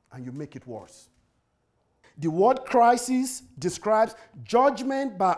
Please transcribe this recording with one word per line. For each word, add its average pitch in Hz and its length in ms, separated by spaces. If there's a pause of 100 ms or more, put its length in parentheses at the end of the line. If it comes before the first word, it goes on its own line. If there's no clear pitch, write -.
(120)
and 127 120
you 123 80
make 139 240
it - 100
worse. 107 440 (1040)
The 160 120
word 196 360
crisis 254 760 (160)
describes 214 560 (280)
judgment 262 760
by 180 200